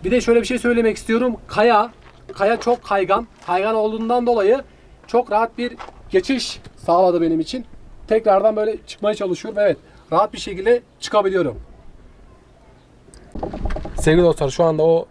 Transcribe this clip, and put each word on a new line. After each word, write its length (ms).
Bir 60
de 100
şöyle 200
bir 60
şey 120
söylemek 380
istiyorum. 400
Kaya, 440
kaya 260
çok 240
kaygan. 420
Kaygan 280
olduğundan 520
dolayı 360
çok 260
rahat 260
bir 180
geçiş 500
sağladı 440
benim 200
için. 240
Tekrardan 480
böyle 200
çıkmaya 280
çalışıyorum. 480
Evet, 140
rahat 200
bir 60
şekilde 440
çıkabiliyorum. 580
Sevgili 240
dostlar, 260
şu 140
anda 180
o 280